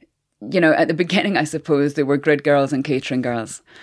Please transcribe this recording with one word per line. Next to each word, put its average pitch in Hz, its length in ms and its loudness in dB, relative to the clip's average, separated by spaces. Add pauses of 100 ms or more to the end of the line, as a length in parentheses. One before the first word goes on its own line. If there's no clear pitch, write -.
(520)
You 185 80 2
know, 160 120 4
at 160 140 4
the 165 80 -2
beginning, 180 420 0
I 131 60 2
suppose, 147 520 0
there 143 120 0
were 143 100 2
grid 143 280 0
girls 143 280 2
and 135 120 -2
catering 131 380 -2
girls 117 380 -6 (220)